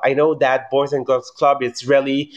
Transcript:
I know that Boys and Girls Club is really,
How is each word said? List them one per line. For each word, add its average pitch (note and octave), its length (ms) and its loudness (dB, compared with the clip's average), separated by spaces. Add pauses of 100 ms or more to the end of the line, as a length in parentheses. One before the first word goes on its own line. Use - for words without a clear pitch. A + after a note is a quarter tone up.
I C3+ 120 0
know D#3 200 2
that C3+ 360 0
Boys C#3 220 0
and C3 120 -2
Girls B2+ 320 -2
Club C#3+ 240 2
is A#2+ 240 -6
really, C#3 500 0